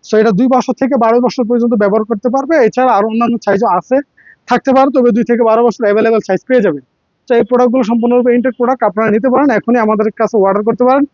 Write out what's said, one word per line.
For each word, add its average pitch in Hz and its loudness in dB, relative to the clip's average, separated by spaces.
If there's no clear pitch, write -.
So - -6
এটা 220 2
দুই 254 0
বছর 247 -2
থেকে 269 -2
বারো 226 2
বছর 240 -4
পর্যন্ত 240 0
ব্যবহার 208 0
করতে 226 -4
পারবে। 269 -2
এছাড়া 247 0
আরো 208 -2
অন্যান্য 233 -2
সাইজও 202 0
আছে, - -4
থাকতে 247 -2
পারে, 269 4
তবে 240 4
দুই 240 0
থেকে 240 0
বারো 226 2
বছর 233 -2
অ্যাভেলেবল 220 2
সাইজ 190 -2
পেয়ে 254 2
যাবেন। 147 -4
তো - -10
এই 233 0
প্রোডাক্টগুলো 247 2
সম্পূর্ণরূপে 240 0
ইনটেক 247 -2
প্রোডাক্ট, 247 -2
আপনারা 214 -2
নিতে 220 0
পারেন, 277 2
এখনই 240 0
আমাদের 214 0
কাছে 220 -2
অর্ডার 196 0
করতে 226 -2
পারেন। 277 2